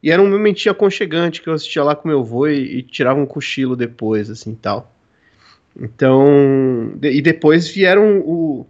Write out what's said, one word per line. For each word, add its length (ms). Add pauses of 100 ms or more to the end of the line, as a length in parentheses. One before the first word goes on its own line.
E 80
era 100
um 80
momentinho 420
aconchegante 680
que 80
eu 60
assistia 280
lá 140
com 100
meu 140
avô 260
e, 320
e 40
tirava 360
um 60
cochilo 500
depois, 540
assim, 260
tal. 380 (840)
Então, 1200
de-, 180
e 100
depois 440
vieram 520
o 520